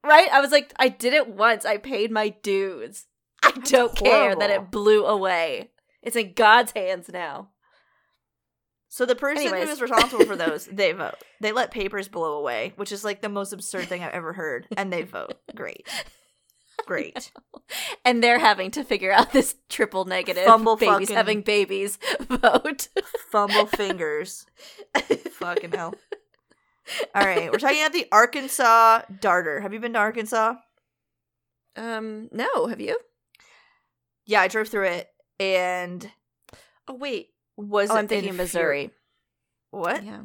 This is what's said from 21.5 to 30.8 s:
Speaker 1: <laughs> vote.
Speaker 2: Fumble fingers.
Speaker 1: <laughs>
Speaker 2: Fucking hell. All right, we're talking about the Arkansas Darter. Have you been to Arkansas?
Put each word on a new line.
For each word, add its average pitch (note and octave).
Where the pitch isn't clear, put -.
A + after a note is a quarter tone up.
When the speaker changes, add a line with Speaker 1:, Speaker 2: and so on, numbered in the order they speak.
Speaker 1:
<laughs> -
vote. -
Speaker 2:
Fumble G#3
fingers. F3
Speaker 1:
<laughs> -
Speaker 2:
Fucking F3
hell. E3+
All G3+
right, F#3
we're G#3+
talking C#4+
about D#4
the E4+
Arkansas A3+
Darter. E3+
Have G3+
you A3+
been A#3
to A#3
Arkansas? A3